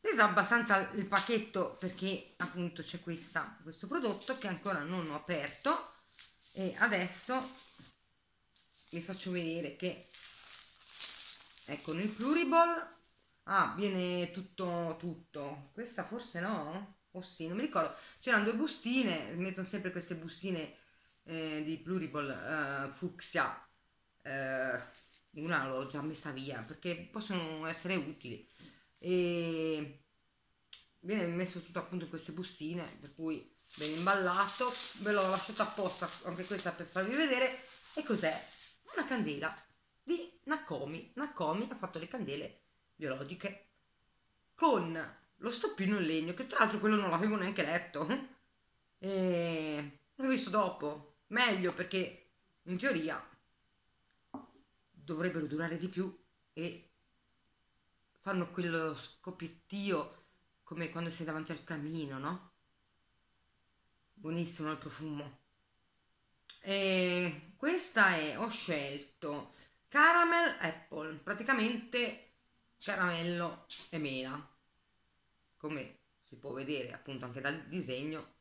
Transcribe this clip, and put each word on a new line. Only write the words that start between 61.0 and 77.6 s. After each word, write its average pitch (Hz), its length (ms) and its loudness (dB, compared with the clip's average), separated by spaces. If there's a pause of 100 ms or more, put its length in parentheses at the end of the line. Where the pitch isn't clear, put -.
sei 165 160 -6
davanti 160 260 -4
al 156 100 -8
camino, 151 560 -4
no? 165 340 -6 (1600)
Buonissimo 165 560 -2
il 156 80 -2
profumo. 147 640 -8 (1200)
E 185 920 2
questa 226 600 4
è, 151 220 0
ho 220 100 -2
scelto 143 1040 -4 (360)
Caramel 339 720 8
Apple, 160 580 -4
praticamente 226 1200 0 (460)
caramello 175 840 0 (240)
e 165 80 -2
mela, 135 580 -4 (1000)
come 151 400 -6 (240)
si - 140 -20
può 135 160 -10
vedere 131 420 -4
appunto 127 320 -8
anche 123 160 -8
dal 147 260 -2